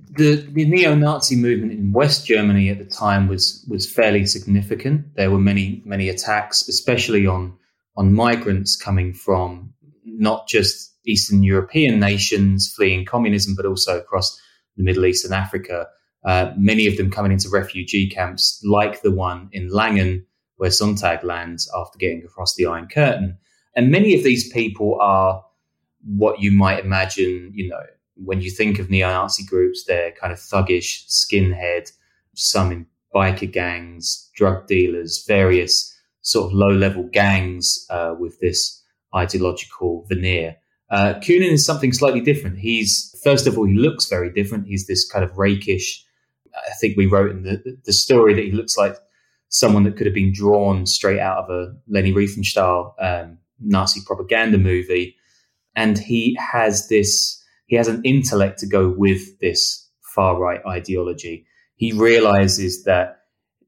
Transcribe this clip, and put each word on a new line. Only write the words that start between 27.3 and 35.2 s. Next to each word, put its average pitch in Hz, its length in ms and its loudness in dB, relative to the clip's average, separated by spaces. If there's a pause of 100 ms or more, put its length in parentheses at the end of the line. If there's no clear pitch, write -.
you 95 160 -8
know, - 140 -10 (320)
when 95 260 -4
you 92 100 -8
think 101 280 0
of 92 100 -8
neo-Nazi 95 540 -2
groups, 92 420 -2
they're 87 260 -2
kind 90 200 -10
of 85 80 -12
thuggish, 92 680 -2
skinhead, 87 840 -2 (420)
some 92 380 0
in 85 140 -12 (280)
biker 95 380 0
gangs, 87 840 -8
drug 92 320 0
dealers, 87 600 0